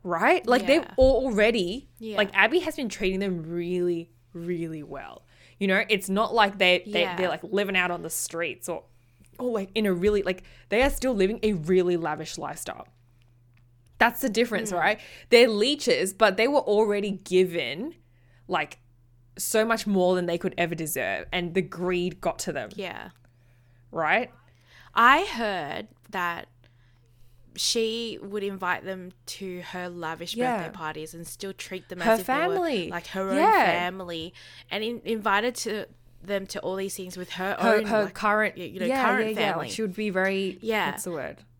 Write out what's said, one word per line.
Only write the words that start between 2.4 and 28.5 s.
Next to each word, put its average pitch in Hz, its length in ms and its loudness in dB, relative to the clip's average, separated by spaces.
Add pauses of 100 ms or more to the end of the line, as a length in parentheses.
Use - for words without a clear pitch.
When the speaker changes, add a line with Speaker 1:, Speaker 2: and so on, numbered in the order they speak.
Speaker 1:
has 339 160 -6
been 262 120 -4
treating 190 300 -2
them 185 240 -2
really, 175 720 -2 (200)
really 165 520 -6
well. - 420 -14 (320)
You 196 80 0
know, 190 220 2
it's 196 200 0
not 202 240 0
like 202 260 4
they, 180 280 4
they, 175 160 0
Speaker 2:
Yeah. 175 140 0
Speaker 1:
they're, 185 120 0
like, 160 140 -4
living 196 340 0
out 180 140 2
on 170 120 -4
the 165 80 -8
streets - 580 -6
or, 165 160 -8 (560)
or, 247 100 -2
like, 196 240 -4
in 214 120 2
a 190 60 4
really, 202 300 2
like, 185 220 -4 (240)
they 226 140 4
are 277 80 4
still 254 240 0
living 202 280 2
a 214 120 2
really 175 420 2
lavish 165 420 -4
lifestyle. - 480 -10 (1120)
That's 233 220 4
the 262 80 0
difference, 214 420 0
Speaker 2:
Mm. 175 80 -2
Speaker 1:
right? 185 220 2 (300)
They're 240 180 10
leeches, 208 640 2
but 196 240 4
they 220 100 4
were 285 140 4
already 208 500 2
given, 180 840 0 (500)
like, 156 320 -4 (580)
so - 280 0
much 226 200 0
more 185 300 4
than 175 120 0
they 170 120 -2
could 185 180 -4
ever 170 200 -2
deserve, 135 560 -4
and 175 220 -4
the 190 80 0
greed 180 580 -4
got 165 180 -4
to - 140 -6
them. 143 240 -8
Speaker 2:
Yeah. 180 340 -10 (800)
Speaker 1:
Right? 175 400 0 (640)
Speaker 2:
I 269 300 6
heard 214 640 -4 (220)
that 175 360 -4 (1120)
she 226 680 -2
would 196 220 -6
invite 185 400 -4